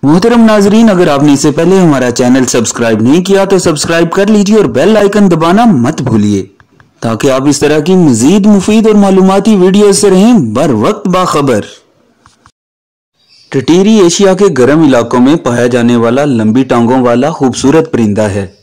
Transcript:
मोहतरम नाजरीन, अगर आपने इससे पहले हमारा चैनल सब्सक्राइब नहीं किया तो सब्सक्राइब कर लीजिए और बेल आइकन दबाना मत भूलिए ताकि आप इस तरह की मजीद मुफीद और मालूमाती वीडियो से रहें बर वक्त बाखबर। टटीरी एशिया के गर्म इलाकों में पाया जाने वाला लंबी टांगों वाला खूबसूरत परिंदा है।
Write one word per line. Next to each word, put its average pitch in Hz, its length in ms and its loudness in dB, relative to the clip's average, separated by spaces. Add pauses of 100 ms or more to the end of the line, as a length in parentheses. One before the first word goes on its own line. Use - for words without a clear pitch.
मोहतरम 190 380 2
नाजरीन, 214 480 2
अगर 180 200 0
आपने 143 240 2
इससे 143 180 0
पहले 165 260 0
हमारा 143 340 0
चैनल 127 340 0
सब्सक्राइब 113 560 -4
नहीं 139 220 2
किया 196 220 0
तो 196 140 0
सब्सक्राइब 165 500 -2
कर 196 200 -2
लीजिए 208 280 2
और 190 120 2
बेल 160 280 0
आइकन 202 320 0
दबाना 170 360 0
मत 151 360 0
भूलिए 104 400 -2 (600)
ताकि 113 280 -4
आप 135 180 0
इस 143 140 -2
तरह 147 180 0
की 175 160 0
मजीद 165 520 2
मुफीद 214 400 2
और 214 100 2
मालूमाती 196 580 2
वीडियो 196 380 2
से 202 160 0
रहें 190 440 2
बर 143 240 -2
वक्त 190 320 -4
बाखबर। 147 560 -2 (1900)
टटीरी 185 480 -2
एशिया 190 340 2
के 196 180 2
गर्म 139 340 0
इलाकों 123 340 0
में 139 200 2
पाया 120 280 -2
जाने 120 300 0
वाला 117 280 -2
लंबी 117 400 -2
टांगों 120 360 0
वाला 123 300 0
खूबसूरत 139 600 -2
परिंदा 107 340 -2
है। 98 180 -6 (180)